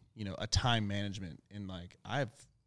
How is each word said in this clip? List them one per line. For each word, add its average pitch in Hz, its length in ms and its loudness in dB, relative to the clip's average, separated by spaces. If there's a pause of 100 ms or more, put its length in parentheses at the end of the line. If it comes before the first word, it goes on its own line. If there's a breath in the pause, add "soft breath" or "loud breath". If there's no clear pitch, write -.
(140)
you 107 100 -6
know, 92 140 -2
a 107 80 -2
time 113 400 4
management. 101 560 -2 (100)
And, 101 140 -8
like, 90 380 -10
I've 127 260 0 (360)